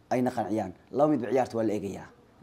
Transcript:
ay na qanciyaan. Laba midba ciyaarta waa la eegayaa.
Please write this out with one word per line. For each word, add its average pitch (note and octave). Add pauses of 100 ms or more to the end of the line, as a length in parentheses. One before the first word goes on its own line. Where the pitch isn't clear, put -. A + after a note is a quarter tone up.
ay B2
na B2
qanciyaan. G2+ (180)
Laba C#3+
midba A#2+
ciyaarta A#2+
waa A2+
la G#2+
eegayaa. F#2+ (360)